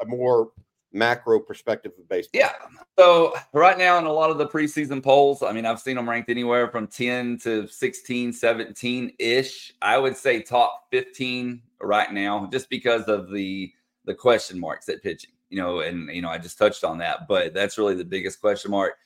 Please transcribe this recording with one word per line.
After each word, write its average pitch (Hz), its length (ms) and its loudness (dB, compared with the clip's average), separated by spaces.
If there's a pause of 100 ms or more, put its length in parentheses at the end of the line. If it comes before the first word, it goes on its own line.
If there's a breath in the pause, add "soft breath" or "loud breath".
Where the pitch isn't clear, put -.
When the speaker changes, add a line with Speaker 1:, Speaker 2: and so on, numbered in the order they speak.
Speaker 1:
a 113 40 -6
more 120 460 2 (400)
macro 113 480 2
perspective 107 580 -6
of 87 120 -20
baseball. 95 320 -2
Speaker 2:
Yeah. - 100 2 (460)
So 175 360 8 (200)
right 180 240 6
now 180 220 4
in 165 60 -2
a 156 60 -2
lot 156 200 2
of 151 60 -2
the 147 100 0
preseason 147 540 -4
polls, 139 400 6
I 113 120 -2
mean, 113 120 -4
I've 113 140 -2
seen 131 160 -6
them 120 140 -4
ranked 117 200 -4
anywhere 120 400 0
from 110 180 -6
ten 120 560 -4
to 107 260 -2
sixteen, 123 640 -4
seventeen-ish. 120 1500 -2
I 110 160 2
would 131 200 0
say 117 240 0
top - 500 0
fifteen 123 680 -4 (180)
right 101 320 0
now, 101 400 -4
just 127 180 -6
because 117 340 0
of 98 280 -2
the, 95 400 -6 (320)
the 101 100 -6
question 107 460 2
marks 80 300 -8
at - 120 -6
pitching, - 300 -10 (180)
you 98 80 -8
know, 87 220 -4
and, 82 340 -8
you 87 80 -8
know, 85 80 -6
I 82 80 -6
just 85 200 -14
touched 104 260 2
on 82 140 -4
that, 85 320 -6
but 87 240 2
that's 98 240 -2
really 104 180 2
the 90 80 -6
biggest 92 380 -8
question 101 300 -2
mark. 98 340 0